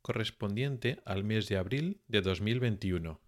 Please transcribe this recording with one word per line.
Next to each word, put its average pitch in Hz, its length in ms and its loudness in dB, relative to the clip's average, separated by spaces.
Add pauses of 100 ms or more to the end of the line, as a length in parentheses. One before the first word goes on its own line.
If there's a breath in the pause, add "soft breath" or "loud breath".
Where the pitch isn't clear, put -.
correspondiente 117 1040 -2
al 98 200 -2
mes 107 240 2
de 98 100 2
abril 139 500 -2
de 107 140 4
dos 90 180 2
mil 110 180 2
veintiuno. 92 680 0